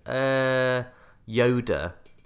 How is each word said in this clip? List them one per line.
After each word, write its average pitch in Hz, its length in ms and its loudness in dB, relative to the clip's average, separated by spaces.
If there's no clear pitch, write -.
uh, 131 800 0
Yoda 110 680 0